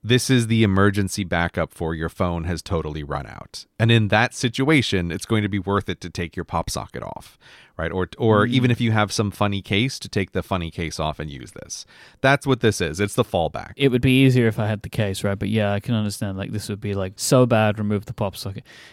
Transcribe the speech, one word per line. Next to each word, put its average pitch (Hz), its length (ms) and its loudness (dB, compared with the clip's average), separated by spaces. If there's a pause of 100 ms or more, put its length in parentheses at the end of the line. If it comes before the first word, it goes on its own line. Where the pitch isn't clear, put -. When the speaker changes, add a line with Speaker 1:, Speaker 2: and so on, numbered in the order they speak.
Speaker 1:
"This 120 280 2
is 120 180 4
the 113 160 4
emergency 98 600 2
backup 85 480 -2
for 82 200 -4
your 80 160 -4
phone 85 360 -2
has 85 160 -4
totally 78 420 -6
run 71 240 -8
out." - 380 -18 (120)
And 113 140 2
in 110 160 6
that 107 260 2
situation, 120 800 0
it's - 140 -8
going 107 180 2
to 98 60 0
be 101 100 -2
worth 98 300 -2
it 90 120 -6
to 87 80 -12
take 87 280 -8
your 87 80 -6
pop 82 240 -4
socket - 340 -10
off, - 340 -16 (400)
right? 80 140 -4
Or, 90 160 -2 (100)
or 110 300 4
Speaker 2:
Mm. 120 40 -2
Speaker 1:
even 127 200 4
if 117 100 0
you 113 120 2
have 107 180 2
some 104 180 -2
funny 101 320 -2
case, 110 380 0
to - 100 -14
take 98 220 -2
the 92 100 -4
funny 87 300 -4
case 82 280 -8
off 78 200 -4
and 76 100 -8
use 64 220 -14
this. - 340 -16 (360)
That's 139 260 2
what 127 140 2
this 110 200 2
is. 80 180 -4
It's 101 140 -2
the 123 120 2
fallback. - 500 -4
Speaker 2:
It 139 160 2
would 123 100 2
be 131 220 6
easier 123 240 6
if 107 100 0
I 110 100 -2
had 107 140 -4
the - 80 -12
case, 98 340 -4
right? 98 140 -2
But 101 120 -4
yeah, 104 240 0
I 101 60 -2
can 120 140 -4
understand, 104 460 -4
like, 101 140 -8
this 104 160 -8
would 104 120 -6
be, 101 140 -4
like, 95 220 -4
so 127 280 4
bad, 110 320 4
remove 104 280 -2
the - 100 -12
pop 98 200 -4
socket. - 280 -10 (300)